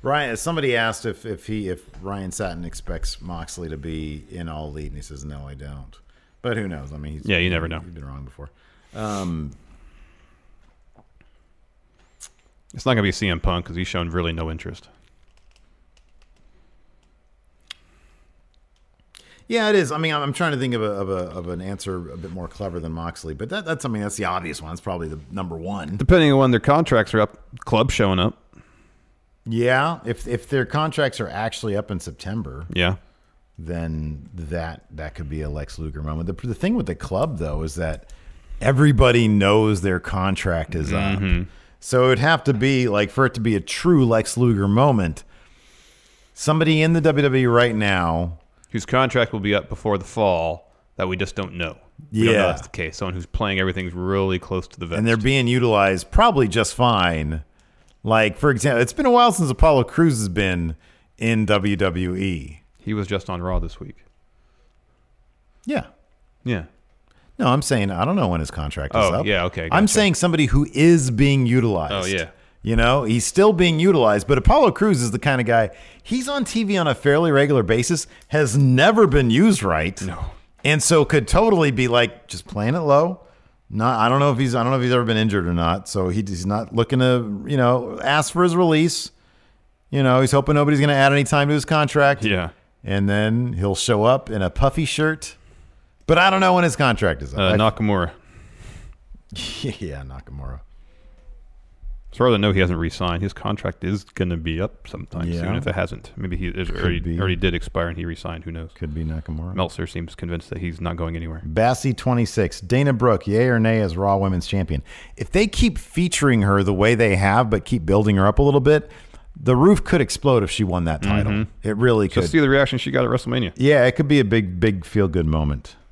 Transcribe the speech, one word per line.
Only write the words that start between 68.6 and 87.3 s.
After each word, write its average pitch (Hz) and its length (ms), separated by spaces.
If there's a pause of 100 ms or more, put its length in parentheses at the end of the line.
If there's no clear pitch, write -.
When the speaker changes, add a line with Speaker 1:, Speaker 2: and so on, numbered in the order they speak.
Speaker 1:
is 113 100
Speaker 2:
Oh, 90 160
Speaker 1:
up. 107 60
Speaker 2:
yeah, 95 200
okay, 90 180
Speaker 1:
I'm 160 200
Speaker 2:
gotcha. 202 40
Speaker 1:
saying 202 260
somebody 160 320
who 143 260
is 151 380
being 135 360
utilized. 113 460
Speaker 2:
Oh, 95 140
yeah. 90 220 (360)
Speaker 1:
You 113 120
know, 123 260
he's 113 220
still 208 280
being 165 280
utilized, 123 480
but 139 100
Apollo 247 340
Crews 196 300
is 117 80
the - 80
kind 135 220
of 113 80
guy, 113 220 (320)
he's 254 260
on 285 160
T 226 180
V 202 140
on 170 100
a 143 80
fairly 151 380
regular 139 320
basis, 120 420 (220)
has 143 280
never 143 520
been 127 220
used 156 340
right. 85 380
Speaker 2:
No. 90 240 (380)
Speaker 1:
And 147 160
so 156 240
could 139 220
totally 180 460
be, 123 160
like, 120 400
just - 180
playing 160 300
it 175 40
low. 160 400 (480)
Not, 113 300
I 110 100
don't 131 120
know 143 100
if 120 80
he's, 127 160
I 123 80
don't 120 80
know 135 60
if 123 80
he's 123 80
ever 123 120
been 113 120
injured 104 320
or 87 60
not. 85 340
So 92 220
he, 95 100
he's 95 260
not 104 300
looking 117 240
to, 120 480